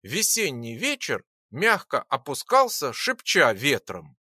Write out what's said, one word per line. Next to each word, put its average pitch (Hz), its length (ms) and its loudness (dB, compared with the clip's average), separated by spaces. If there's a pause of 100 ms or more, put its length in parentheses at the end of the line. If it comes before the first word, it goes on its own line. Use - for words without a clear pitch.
Весенний 123 720 -2
вечер 185 500 -4 (260)
мягко 180 520 0
опускался, 139 920 0
шепча 170 580 2
ветром 95 680 -2